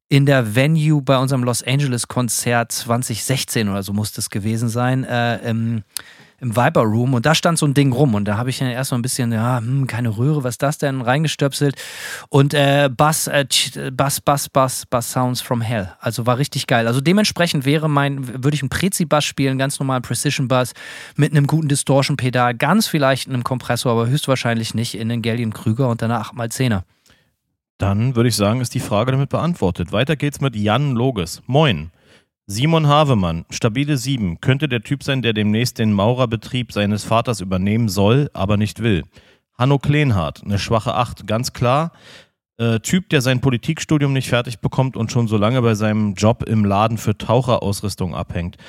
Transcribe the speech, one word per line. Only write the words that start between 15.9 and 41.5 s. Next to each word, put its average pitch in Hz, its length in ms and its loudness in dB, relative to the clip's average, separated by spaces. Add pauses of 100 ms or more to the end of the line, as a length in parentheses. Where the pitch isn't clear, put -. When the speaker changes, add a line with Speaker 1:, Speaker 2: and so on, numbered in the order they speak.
Speaker 1:
Also 117 260 -4
war 120 120 2
richtig 143 280 -4
geil. 113 220 2
Also 123 140 2
dementsprechend 170 640 0
wäre 151 240 2
mein, 139 520 -2
würde 147 140 2
ich 143 60 -6
einen 131 80 -2
Prezi-Bass 156 540 0
spielen, 135 340 -2
ganz 135 200 -2
normalen 131 240 -2
Precision-Bass 131 680 0 (420)
mit 147 160 2
einem 143 160 4
guten 156 220 2
Distortion-Pedal, 131 840 2
ganz 165 340 2
vielleicht 135 400 0
einem 123 160 -2
Kompressor, 127 480 -2
aber 117 160 2
höchstwahrscheinlich 123 680 0
nicht 113 220 -4
in 110 140 -6
den 120 120 -2
Gallion 113 300 -2
Krüger 117 360 0
und 117 140 -2
danach 113 300 -2
mal 117 180 -6
Zehner. 113 340 0 (920)
Speaker 2:
Dann 107 400 0
würde 120 140 4
ich 104 60 -2
sagen, 104 260 2
ist 123 120 -6
die 127 60 -4
Frage 117 320 0
damit 135 180 0
beantwortet. 101 600 -2
Weiter 139 240 0
geht's 143 240 -4
mit 131 160 -2
Jan 113 360 0
Loges. 117 540 -2
Moin. 123 440 2 (560)
Simon 147 420 2
Havemann, 117 600 4
stabile 139 480 -2
Sieben. 113 440 -2
Könnte 135 280 2
der 120 140 -2
Typ - 220 -6
sein, 135 180 0
der 117 100 2
demnächst 107 460 0
den 110 140 2
Maurerbetrieb 120 800 0
seines 104 320 0
Vaters 117 360 0
übernehmen 98 480 0
soll, 104 460 2
aber 101 220 0
nicht 107 260 -2
will. 104 220 2 (520)
Hanno 139 220 2
Kleinhardt, 131 680 0
eine 101 140 -2
schwache 113 360 -2
Acht, - 340 -4
ganz 113 240 -2